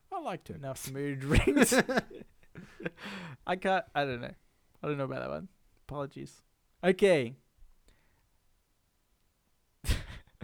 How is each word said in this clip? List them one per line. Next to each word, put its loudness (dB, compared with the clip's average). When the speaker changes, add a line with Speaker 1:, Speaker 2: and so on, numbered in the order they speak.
Speaker 1:
I -6
like -8
to. -12
Speaker 2:
enough -10
mood -4
<laughs> -4
rings. 6
I -2
can't, 0
I 0
don't -4
know. -10
I -6
don't -2
know -2
about -4
that -4
one. -6
Apologies. -10
Okay. 4
<laughs> 2